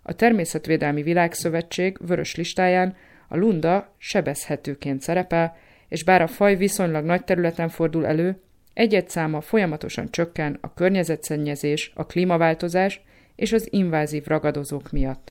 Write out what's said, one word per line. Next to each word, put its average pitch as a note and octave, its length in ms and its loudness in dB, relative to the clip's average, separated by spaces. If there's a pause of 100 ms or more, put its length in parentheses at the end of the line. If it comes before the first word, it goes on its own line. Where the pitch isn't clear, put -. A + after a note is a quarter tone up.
A - 120 -10
Természetvédelmi D#3+ 880 2
Világszövetség E3+ 920 0 (100)
vörös E3 280 -2
listáján F#3 600 0 (320)
a - 100 -4
lunda F#3 600 2
sebezhetőként C#3+ 1040 -4
szerepel, E3+ 560 0 (300)
és D3 160 -8
bár F#3 180 6
a E3 60 2
faj G3+ 280 4
viszonylag F3 500 0
nagy F3+ 180 0
területen E3+ 460 0
fordul D#3+ 360 0
elő, E3+ 360 0 (320)
egy-egy G3+ 360 2
száma D#3 320 -2
folyamatosan E3 680 -2
csökken E3 500 -4
a - 120 -12
környezetszennyezés, D3+ 1200 0
a D#3 100 -6
klímaváltozás F3 960 0 (340)
és - 160 -2
az A3+ 200 0
invázív D3+ 540 0
ragadozók D3 680 -2
miatt. C3+ 400 -2